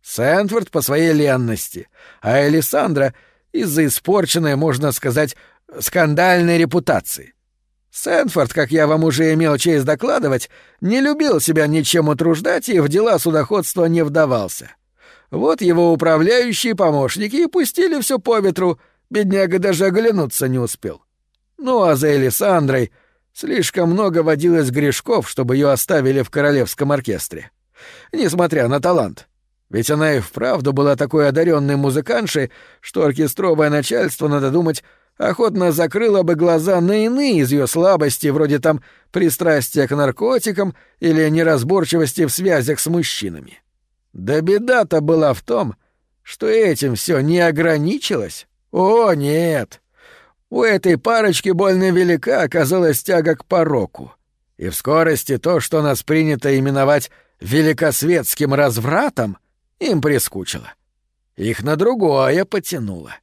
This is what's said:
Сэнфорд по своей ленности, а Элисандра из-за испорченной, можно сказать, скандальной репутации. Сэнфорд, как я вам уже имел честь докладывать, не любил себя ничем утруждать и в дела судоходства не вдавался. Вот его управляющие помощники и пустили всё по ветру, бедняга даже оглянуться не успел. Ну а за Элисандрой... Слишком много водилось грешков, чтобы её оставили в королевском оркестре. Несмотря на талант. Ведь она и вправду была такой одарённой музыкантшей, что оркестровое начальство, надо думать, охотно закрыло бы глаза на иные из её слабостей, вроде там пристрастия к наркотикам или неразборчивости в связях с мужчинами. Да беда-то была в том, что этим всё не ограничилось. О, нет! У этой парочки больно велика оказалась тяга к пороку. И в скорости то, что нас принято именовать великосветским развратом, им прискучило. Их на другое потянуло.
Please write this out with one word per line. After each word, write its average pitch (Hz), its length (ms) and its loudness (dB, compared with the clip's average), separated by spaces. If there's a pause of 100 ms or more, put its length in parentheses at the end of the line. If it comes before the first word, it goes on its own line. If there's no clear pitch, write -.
Сэнфорд 185 680 -2
по 156 80 -2
своей 156 320 0
ленности, 127 760 -2 (320)
а 135 260 2
Элисандра 151 640 0 (380)
из-за 160 340 0
испорченной, 160 720 0
можно 143 380 0
сказать, 143 420 -2 (440)
скандальной 170 760 2
репутации. 139 760 -2 (580)
Сэнфорд, - 640 -2
как 139 180 -2
я 156 160 2
вам 156 160 2
уже 160 300 2
имел 156 240 2
честь 151 260 0
докладывать, 147 680 -2 (300)
не 233 220 0
любил 294 400 0
себя 156 260 0
ничем 156 400 0
утруждать 165 640 -2
и 190 100 2
в 143 80 2
дела 190 320 0
судоходства 170 680 -2
не 165 200 0
вдавался. 127 640 -2 (600)
Вот 165 300 -2
его 170 320 4
управляющие 196 840 2
помощники 175 600 0
и 339 100 2
пустили 339 540 0
всё 254 180 -2
по 220 200 0
ветру, 185 400 0 (300)
бедняга 196 500 0
даже 185 260 0
оглянуться 190 640 0
не 127 120 -2
успел. 107 440 -8 (540)
Ну 254 260 0
а 160 120 4
за 147 200 2
Элисандрой... 135 760 0 (420)
Слишком - 580 -2
много 180 320 2
водилось 156 480 2
грешков, 147 580 -2
чтобы 127 260 -2
её 143 140 4
оставили 135 520 0
в - 80 -4
королевском 143 640 0
оркестре. 110 600 -6 (600)
Несмотря 165 560 0
на 135 140 0
талант. 156 460 -2 (420)
Ведь 113 200 -2
она 151 260 0
и 123 40 0
вправду 131 540 -2
была 139 240 2
такой 147 320 0
одарённой 143 480 2
музыкантшей, 143 760 -2 (300)
что 180 240 -2
оркестровое 151 640 0
начальство, 151 580 -2
надо 139 240 0
думать, 160 320 -2 (340)
охотно 196 540 0
закрыло 190 520 0
бы 165 120 2
глаза 170 460 2
на 208 240 2
иные 247 340 0
из 131 140 2
её 139 140 2
слабостей, 160 640 0
вроде 147 280 0
там 151 220 0 (300)
пристрастия 156 760 0
к 143 80 -2
наркотикам 196 800 -2 (240)
или 160 300 2
неразборчивости 160 960 0
в 127 60 -4
связях 156 500 0
с - 60 -4
мужчинами. 98 720 -6 (520)
Да 131 280 -2
беда-то 208 580 0
была 151 340 2
в - 80 -6
том, 135 340 -4 (460)
что - 260 -8
этим 170 480 2
всё 143 260 -2
не 165 180 2
ограничилось. 160 1080 -2 (240)
О, 208 420 2
нет! 151 680 -2 (680)
У - 140 -2
этой 190 340 2
парочки 214 520 0
больно 185 420 2
велика 180 500 0
оказалась 160 600 0
тяга 165 320 0
к - 100 -20
пороку. 139 680 -2 (440)
И 85 100 -8
в - 80 -8
скорости 151 640 0
то, 165 240 0
что 156 200 -2
нас 147 220 -2
принято 147 540 0
именовать 135 520 0 (300)
великосветским 147 1120 0
развратом, 135 840 -2 (420)
им 196 220 0
прискучило. 113 720 -4 (640)
Их 107 260 -6
на 147 140 -2
другое 170 640 2
потянуло. 110 800 -8